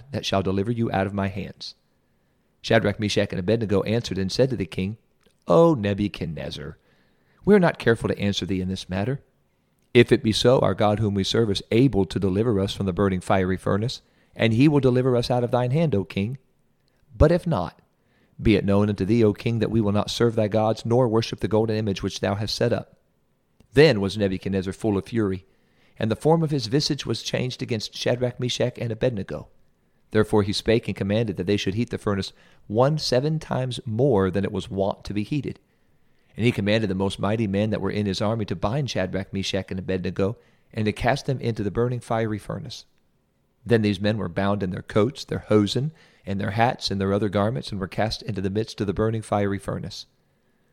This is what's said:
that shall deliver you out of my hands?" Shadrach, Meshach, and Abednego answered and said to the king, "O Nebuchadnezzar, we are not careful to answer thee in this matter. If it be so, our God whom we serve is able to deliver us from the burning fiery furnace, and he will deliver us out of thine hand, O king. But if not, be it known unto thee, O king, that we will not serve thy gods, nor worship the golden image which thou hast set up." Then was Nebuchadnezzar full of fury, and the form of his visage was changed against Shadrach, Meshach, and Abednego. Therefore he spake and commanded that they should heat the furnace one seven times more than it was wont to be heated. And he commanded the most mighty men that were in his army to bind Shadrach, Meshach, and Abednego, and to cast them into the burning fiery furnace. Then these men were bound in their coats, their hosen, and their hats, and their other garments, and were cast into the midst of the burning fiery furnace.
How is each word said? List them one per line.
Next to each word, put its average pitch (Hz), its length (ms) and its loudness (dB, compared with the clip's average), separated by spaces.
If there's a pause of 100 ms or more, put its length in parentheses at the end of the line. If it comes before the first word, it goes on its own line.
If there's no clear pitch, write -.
(120)
that 175 140 -6
shall 95 160 2
deliver 98 300 0
you 117 200 -2
out 95 140 0
of 101 80 -6
my 98 140 -2
hands?" - 480 -10 (840)
Shadrach, 107 380 2
Meshach, 101 320 0
and - 80 -6
Abednego 101 440 0
answered 110 340 -2
and 95 140 -2
said 131 180 2
to 127 60 -4
the 98 100 -4
king, 95 320 -6 (500)
"O 170 280 6
Nebuchadnezzar, 85 1040 -4 (640)
we 185 80 6
are 208 60 8
not 175 180 4
careful 113 320 2
to - 80 -2
answer 101 300 -2
thee 92 140 -2
in 92 60 -6
this 95 220 -8
matter. 104 320 -4 (720)
If 120 180 8
it 120 120 4
be 113 80 2
so, 123 260 4
our 101 160 2
God 104 240 2
whom 104 160 0
we 98 100 0
serve 113 280 0
is 95 180 -2
able 107 360 4
to 95 140 -6
deliver 98 400 2
us 82 140 -2
from 98 140 -4
the 92 60 -2
burning 95 280 0
fiery 95 360 0
furnace, 101 440 -4 (380)
and 113 140 2
he 127 140 6
will 147 120 4
deliver 127 380 2
us 120 140 -2
out 123 120 2
of 120 60 -2
thine 123 220 0
hand, 151 240 2
O 98 80 0
king. 104 340 -4 (800)
But 151 140 6
if 175 160 0
not, 98 340 -4 (580)
be 107 160 4
it 95 100 0
known 101 220 4
unto 101 160 -2
thee, 113 200 2
O 104 100 4
king, 117 240 -4
that 107 140 0
we 113 100 2
will 101 100 0
not 101 200 -2
serve 117 240 0
thy 107 120 2
gods, 107 380 0
nor 120 220 2
worship 110 320 0
the - 80 -4
golden 110 280 0
image 110 280 -2
which 98 160 -6
thou 98 160 0
hast 104 180 -6
set 120 180 0
up." - 260 -4 (760)
Then 131 260 8
was 98 160 0
Nebuchadnezzar 95 580 0
full 107 220 0
of 95 100 0
fury, 98 420 -2 (500)
and 110 140 -2
the 110 40 2
form 165 280 2
of 147 80 -2
his 131 160 -2
visage 139 360 -2
was 117 200 -4
changed 123 400 -4
against 113 320 -6
Shadrach, 123 440 -2
Meshach, 123 380 -2
and 117 140 -6
Abednego. 110 560 -4 (640)
Therefore 107 320 4
he 98 100 -2
spake - 340 0
and 101 80 -6
commanded 104 420 0
that 87 100 -2
they 101 100 2
should 98 160 -2
heat 117 160 -2
the - 80 -6
furnace 98 340 -2 (360)
one 131 320 2
seven 151 400 0
times 127 460 -4
more 110 440 2
than 98 140 0
it - 80 -4
was 95 180 -6
wont 95 360 -2
to 101 100 -10
be 107 80 -2
heated. 139 360 -6 (760)
And 107 100 -2
he 120 60 6
commanded 107 400 0
the 92 40 -2
most 98 240 -2
mighty 110 280 0
men 101 240 0
that 98 100 -2
were 98 100 -4
in 104 140 -2
his 95 160 -2
army 110 240 -2
to 98 100 -6
bind 113 360 -2
Shadrach, 92 420 -4
Meshach, 95 380 -4
and 95 80 -6
Abednego, 95 580 -2 (340)
and 107 140 -4
to 107 60 2
cast 120 340 0
them 135 160 -4
into 113 220 -4
the 98 80 -2
burning 120 280 -2
fiery 113 380 -4
furnace. 104 480 -12 (800)
Then 117 160 4
these 104 180 0
men 104 180 0
were 92 120 -6
bound 98 340 0
in 92 60 -4
their 92 120 -6
coats, - 440 0
their 101 140 -6
hosen, 107 520 2 (340)
and 98 140 -4
their 104 120 -4
hats, 117 380 0
and 101 120 -2
their 98 100 2
other 104 160 2
garments, 104 420 0
and 98 120 -8
were 95 80 -6
cast 110 320 -2
into 98 180 -6
the 98 100 -4
midst 107 300 -6
of 104 80 0
the 98 60 -2
burning 110 280 -2
fiery 101 380 0
furnace. - 460 -10 (680)